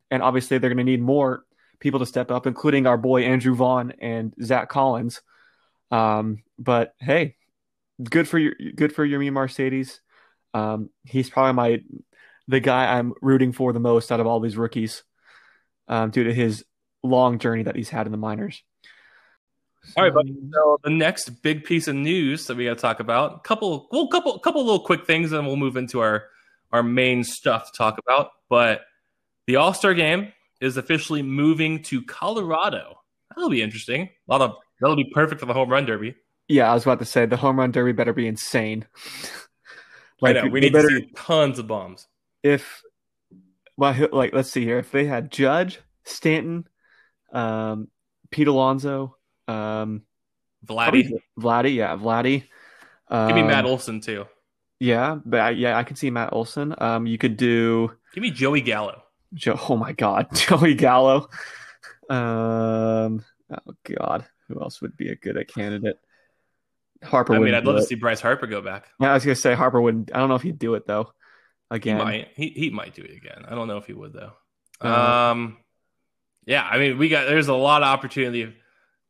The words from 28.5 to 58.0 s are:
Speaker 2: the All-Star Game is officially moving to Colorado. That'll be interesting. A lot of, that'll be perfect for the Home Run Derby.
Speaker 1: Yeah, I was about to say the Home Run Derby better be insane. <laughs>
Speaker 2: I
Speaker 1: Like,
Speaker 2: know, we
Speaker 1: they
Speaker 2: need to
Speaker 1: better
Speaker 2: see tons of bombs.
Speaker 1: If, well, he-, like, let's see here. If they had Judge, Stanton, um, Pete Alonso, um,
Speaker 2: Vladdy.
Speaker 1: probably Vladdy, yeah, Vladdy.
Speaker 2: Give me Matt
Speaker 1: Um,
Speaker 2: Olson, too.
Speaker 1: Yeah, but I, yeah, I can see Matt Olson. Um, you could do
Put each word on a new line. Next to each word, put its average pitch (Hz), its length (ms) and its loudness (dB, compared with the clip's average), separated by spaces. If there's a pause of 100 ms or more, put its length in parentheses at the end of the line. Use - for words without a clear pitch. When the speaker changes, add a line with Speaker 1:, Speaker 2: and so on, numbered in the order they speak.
Speaker 2:
the 123 80 2
All-Star 185 380 4
Game 175 380 0 (280)
is 131 180 -2
officially 156 460 -2
moving 151 600 0
to 123 200 -6
Colorado. 175 960 -4 (300)
That'll 339 200 -4
be 123 140 2
interesting. 110 400 -6
A - 280 -14
lot 135 100 4
of, 117 140 0 (240)
that'll 147 160 2
be 139 160 -2
perfect 151 280 0
for 127 80 -8
the 123 60 -2
Home 127 160 0
Run 135 160 2
Derby. 110 300 -6 (320)
Speaker 1:
Yeah, 127 220 6
I 117 60 4
was 117 80 0
about 127 160 2
to 120 60 -8
say 117 200 2
the 117 120 0
Home 131 200 2
Run 127 140 2
Derby 123 220 0
better 113 200 0
be 117 140 -2
insane. 110 580 -4 (100)
<laughs> - 0 -
Speaker 2:
I - 340 -16 (920)
Speaker 1:
Like, 127 140 6
Speaker 2:
know, 120 80 2
we 123 160 0
Speaker 1:
they 139 80 6
Speaker 2:
need 139 60 6
to 151 40 8
Speaker 1:
better 151 120 8
Speaker 2:
see 127 260 0
tons 147 420 2
of 120 100 -8
bombs. 92 400 -8 (360)
Speaker 1:
If, - 400 0 (920)
well, 139 180 2
he-, 139 140 2
like, 135 260 0
let's 131 180 0
see 127 120 -2
here. 117 140 0
If 120 140 -6
they 139 140 0
had 139 260 -4
Judge, 151 480 0 (240)
Stanton, 165 640 -4 (640)
um, 110 540 -4 (420)
Pete 151 180 0
Alonso, 135 720 0 (300)
um, 107 560 -6 (600)
Speaker 2:
Vladdy. 117 440 2
Speaker 1:
probably 113 140 -6 (160)
Vladdy, 120 360 2
yeah, 101 220 -2
Vladdy. 120 460 0 (680)
Speaker 2:
Give 113 260 2
me 113 80 4
Matt 123 220 4
Speaker 1:
Um, 127 60 0
Speaker 2:
Olson, 120 280 -4
too. 104 260 -8 (560)
Speaker 1:
Yeah, 127 420 0
but 117 160 0
I, 110 120 2
yeah, 120 260 0
I 120 60 0
can 131 120 -12
see 139 140 -4
Matt 120 240 -4
Olson. 143 460 -6
Um, 113 260 -2
you 113 140 -4
could 117 180 0
do 117 540 2 (240)